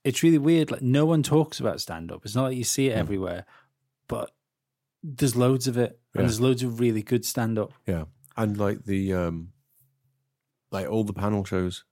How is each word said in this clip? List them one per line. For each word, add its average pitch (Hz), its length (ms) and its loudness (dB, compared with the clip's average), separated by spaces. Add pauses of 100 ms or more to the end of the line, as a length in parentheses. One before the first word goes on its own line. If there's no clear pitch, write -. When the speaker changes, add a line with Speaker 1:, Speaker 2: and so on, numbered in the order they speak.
Speaker 1:
it's - 180 0
really 165 160 6
weird. 156 320 2
Like, 147 120 -6
no 135 240 4
one 160 160 4
talks 151 380 2
about 110 200 -2
stand-up. - 440 -10
It's 104 100 -10
not 131 100 2
like 131 120 -2
you 123 80 -6
see 135 240 0
it 117 60 0
Speaker 2:
Mm. 110 60 0
Speaker 1:
everywhere, 87 460 -4 (600)
but - 220 -6 (720)
there's 139 320 0
loads 127 320 4
of 123 100 -2
it, 123 220 0 (160)
and - 60 -2
Speaker 2:
Yeah. - 20 4
Speaker 1:
there's 113 180 2
loads 123 220 2
of 117 180 -4
really 110 220 2
good 120 220 -2
stand-up. 113 480 -2 (140)
Speaker 2:
Yeah, 85 180 -2 (320)
and, 107 220 0
like, 101 260 -2
the, 98 300 -2
um, 85 380 -4 (1200)
like, 95 180 -4
all 110 160 0
the 104 80 -4
panel 101 320 -2
shows 92 480 -4